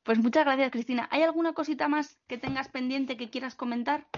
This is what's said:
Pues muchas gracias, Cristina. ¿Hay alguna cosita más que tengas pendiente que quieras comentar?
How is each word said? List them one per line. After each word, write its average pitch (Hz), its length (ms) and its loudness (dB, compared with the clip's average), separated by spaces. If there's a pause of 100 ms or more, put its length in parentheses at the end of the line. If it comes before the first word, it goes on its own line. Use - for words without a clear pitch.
Pues 226 140 4
muchas 247 260 4
gracias, 269 260 2
Cristina. 240 400 -2
¿Hay 294 120 2
alguna 330 320 2
cosita 302 340 -2
más 294 300 -2 (100)
que 247 100 -8
tengas 269 300 -4
pendiente 262 480 -2
que 226 140 -8
quieras 254 260 -6
comentar? 240 500 -2 (120)